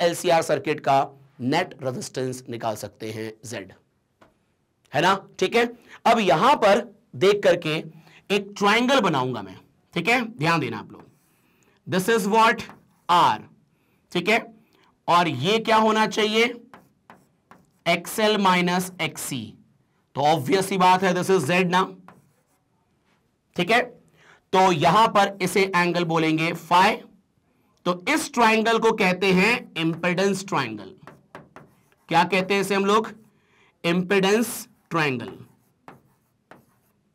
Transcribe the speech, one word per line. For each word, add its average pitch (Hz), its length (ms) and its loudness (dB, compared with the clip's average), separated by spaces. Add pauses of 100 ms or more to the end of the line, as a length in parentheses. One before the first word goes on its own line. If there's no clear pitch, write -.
एलसीआर 170 400 0
सर्किट 156 380 -2
का 139 180 2 (440)
नेट 156 420 -4
रेजिस्टेंस 127 680 -8
निकाल 117 260 -6
सकते 107 360 -14
हैं 110 200 -10 (140)
Z, 101 260 -14 (1200)
है 143 80 0
ना? 185 140 2 (240)
ठीक 226 160 0
है, 240 100 2 (400)
अब 226 140 4
यहां 196 360 4
पर 220 260 4 (340)
देख 202 280 2
करके 170 400 0 (460)
एक 202 280 -4
ट्रायंगल 240 440 2
बनाऊंगा 131 400 -2
मैं, 95 160 -18 (360)
ठीक 175 160 -4
है, 247 120 2 (160)
ध्यान 165 220 0
देना 113 200 -6
आप - 120 -18
लोग, 87 120 -20 (840)
this 185 220 -2
is 226 240 2
what 226 280 4 (480)
R, 147 300 2 (720)
ठीक 180 180 -4
है, 226 100 2 (720)
और 175 160 4
ये 156 320 -2
क्या 220 180 2
होना 220 300 2
चाहिए? 214 360 0 (1400)
एक्सएल 208 540 -2
माइनस 180 520 0 (100)
एक्ससी। 143 400 -8 (720)
तो 131 80 -4
ऑब्वियस 160 460 2
सी 196 80 -2
बात 185 260 4
है, 185 120 2
this 180 160 -2
is 165 180 2
Z 180 160 2
ना, 185 180 2 (1700)
ठीक 180 160 -4
है? 240 100 2 (720)
तो 190 180 4
यहां 165 360 4
पर 196 340 0
इसे 185 200 0 (140)
एंगल 175 300 0
बोलेंगे 160 460 0 (120)
phi। 185 320 4 (880)
तो 180 240 -4
इस 294 240 -2
ट्रायंगल 226 460 2
को 220 140 2
कहते 190 400 0
हैं 196 200 2 (280)
इंपेडेंस 180 680 -2
ट्रायंगल। 110 460 -6 (1160)
क्या 165 140 4
कहते 185 300 -2
हैं 196 80 2
इसे 196 140 -2
हम 196 100 0
लोग? 220 260 2 (720)
इंपेडेंस 190 840 0 (220)
ट्रायंगल, 127 420 -2 (1800)